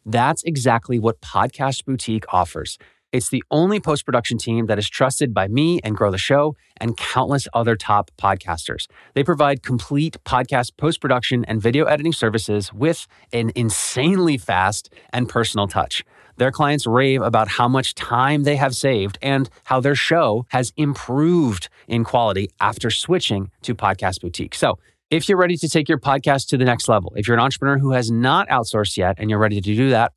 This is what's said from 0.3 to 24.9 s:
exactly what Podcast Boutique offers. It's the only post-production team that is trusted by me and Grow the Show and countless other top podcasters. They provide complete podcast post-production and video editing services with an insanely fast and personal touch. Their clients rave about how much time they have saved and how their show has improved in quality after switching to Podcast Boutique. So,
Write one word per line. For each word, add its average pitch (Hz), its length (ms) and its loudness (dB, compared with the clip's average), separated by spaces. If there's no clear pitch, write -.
exactly 127 560 0
what 113 200 -2
Podcast 127 640 -2
Boutique 113 480 -4
offers. 85 460 -2
It's 131 160 -2
the 131 240 -4
only 185 260 2
post-production 123 600 -2
team 113 280 -2
that 104 100 0
is 101 120 -2
trusted 131 440 0
by 98 140 0
me 151 380 2
and 107 120 -2
Grow 101 140 2
the 92 80 -2
Show 143 380 2
and 117 180 -4
countless 131 580 -2
other 117 220 2
top 104 420 0
podcasters. - 720 -4
They 139 80 2
provide 143 400 2
complete 143 600 -2
podcast 123 520 -2
post-production 131 680 0
and 110 180 -4
video 127 220 2
editing 151 280 0
services 104 600 -2
with 147 340 -2
an 117 220 -2
insanely 147 840 0
fast 95 560 -2
and 120 160 -2
personal 110 400 0
touch. - 340 -4
Their 127 120 2
clients 143 380 0
rave 131 340 2
about 110 240 2
how 120 220 2
much 131 260 0
time 139 480 0
they 143 140 2
have 135 180 0
saved 107 480 0
and 135 260 0
how 131 160 0
their 139 160 2
show 127 540 2
has 127 280 -2
improved 143 920 0
in 117 160 0
quality 104 480 0
after 107 300 -2
switching 110 600 -2
to 120 140 -6
Podcast 95 460 -2
Boutique. - 340 -8
So, - 240 0